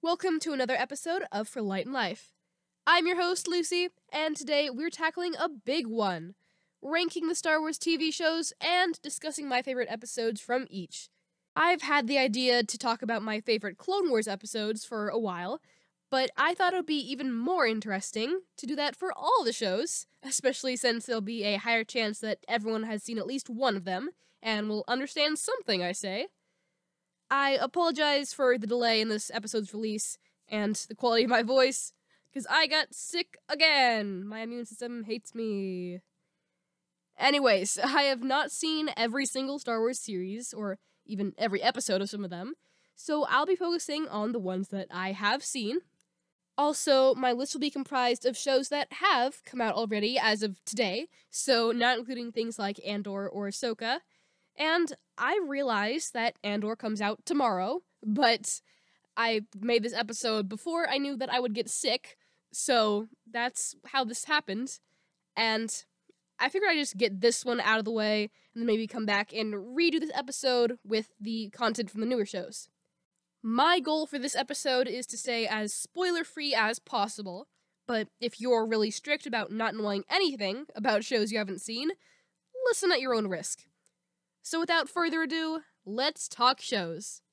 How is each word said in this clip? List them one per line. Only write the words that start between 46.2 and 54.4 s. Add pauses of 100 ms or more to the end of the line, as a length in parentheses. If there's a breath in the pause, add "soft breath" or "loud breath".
Also,
my
list
will
be
comprised
of
shows
that
have
come
out
already
as
of
today, (200 soft breath)
so
not
including
things
like
Andor
or
Ahsoka. (580)